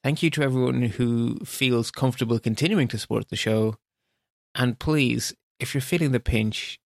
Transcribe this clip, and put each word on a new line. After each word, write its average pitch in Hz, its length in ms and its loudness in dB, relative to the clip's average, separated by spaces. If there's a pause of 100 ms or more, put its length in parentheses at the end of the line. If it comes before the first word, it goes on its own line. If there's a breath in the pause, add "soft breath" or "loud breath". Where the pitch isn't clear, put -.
Thank 147 200 0
you 160 80 4
to 151 120 -2
everyone 127 400 2
who 117 600 0
feels 123 460 0
comfortable 117 480 0
continuing 135 500 0
to 110 100 -6
support - 300 -4
the - 80 -6
show. 110 400 0 (760)
And 123 240 0
please, 131 560 0 (240)
if - 160 -8
you're 139 80 0
feeling 160 300 0
the 123 80 2
pinch - 680 -2